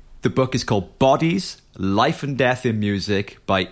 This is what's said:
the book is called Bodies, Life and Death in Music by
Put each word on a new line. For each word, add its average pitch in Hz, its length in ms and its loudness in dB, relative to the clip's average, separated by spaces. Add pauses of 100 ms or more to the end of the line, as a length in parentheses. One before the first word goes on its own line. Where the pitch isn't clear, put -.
(220)
the - 80 0
book 131 240 0
is 123 100 -2
called 101 360 -2
Bodies, 160 600 2 (160)
Life 104 460 0
and 139 160 -6
Death 127 300 0
in 113 120 0
Music 101 680 -2
by 95 240 0